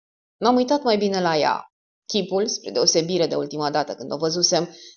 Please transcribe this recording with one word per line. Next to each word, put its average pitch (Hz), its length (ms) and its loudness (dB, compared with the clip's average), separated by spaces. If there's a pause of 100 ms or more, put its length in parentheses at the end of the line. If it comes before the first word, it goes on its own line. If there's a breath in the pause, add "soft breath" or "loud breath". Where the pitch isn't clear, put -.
(400)
M-am 240 160 4
uitat 254 280 2
mai 220 140 2
bine 196 240 0
la 165 160 2
ea. 139 300 0 (380)
Chipul, 190 420 -2
spre 151 240 -8
deosebire 165 560 2
de 143 80 -4
ultima 143 360 -4
dată 147 240 -2
când 135 160 -12
o 143 60 -4
văzusem, 170 580 0 (220 loud breath)